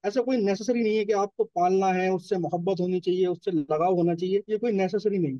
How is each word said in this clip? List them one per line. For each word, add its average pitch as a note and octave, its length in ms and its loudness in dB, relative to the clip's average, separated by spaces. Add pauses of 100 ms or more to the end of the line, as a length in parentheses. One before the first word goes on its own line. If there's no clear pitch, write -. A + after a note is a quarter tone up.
ऐसा G#3 160 0
कोई B3+ 160 0
नेसेसरी G#3+ 460 0
नहीं G#3+ 140 2
है G#3+ 80 0
कि G#3 80 0
आपको G3+ 320 0
पालना F#3+ 420 0
है, F#3 240 2
उससे F#3 280 -2
मोहब्बत F3 420 -2
होनी F3+ 200 0
चाहिए, F3+ 260 0
उससे F3+ 240 -4
लगाव D#3 440 0
होना E3+ 200 2
चाहिए, F#3 340 -2
ये G#3+ 80 0
कोई A3+ 160 0
necessary G3 460 0
नहीं। C#3 220 -2